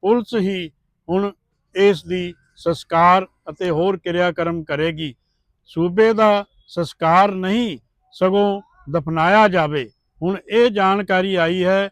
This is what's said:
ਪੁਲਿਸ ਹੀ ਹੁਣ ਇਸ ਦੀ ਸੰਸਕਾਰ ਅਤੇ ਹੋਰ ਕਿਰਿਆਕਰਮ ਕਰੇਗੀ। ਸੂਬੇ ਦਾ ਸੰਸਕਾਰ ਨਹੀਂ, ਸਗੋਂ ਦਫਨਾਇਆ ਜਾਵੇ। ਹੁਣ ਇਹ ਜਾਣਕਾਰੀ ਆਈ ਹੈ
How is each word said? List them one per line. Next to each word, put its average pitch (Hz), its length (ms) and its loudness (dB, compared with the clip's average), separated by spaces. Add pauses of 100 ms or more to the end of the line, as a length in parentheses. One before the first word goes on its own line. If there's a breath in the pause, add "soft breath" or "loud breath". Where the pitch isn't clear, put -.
ਪੁਲਿਸ 226 400 -2
ਹੀ 185 300 -4 (380)
ਹੁਣ 196 240 -2 (420)
ਇਸ 185 300 2
ਦੀ 175 300 -6 (220)
ਸੰਸਕਾਰ 175 720 2 (240)
ਅਤੇ 175 200 -6
ਹੋਰ 180 260 0
ਕਿਰਿਆਕਰਮ 170 680 -4
ਕਰੇਗੀ। 156 500 -6 (500)
ਸੂਬੇ 180 480 0
ਦਾ 208 320 2 (220)
ਸੰਸਕਾਰ 175 680 0
ਨਹੀਂ, 190 460 -4 (340)
ਸਗੋਂ 202 480 0 (300)
ਦਫਨਾਇਆ 165 580 2
ਜਾਵੇ। 151 420 -2 (320)
ਹੁਣ 185 140 -4 (120)
ਇਹ 233 220 2
ਜਾਣਕਾਰੀ 196 640 0
ਆਈ 175 300 0
ਹੈ 196 280 0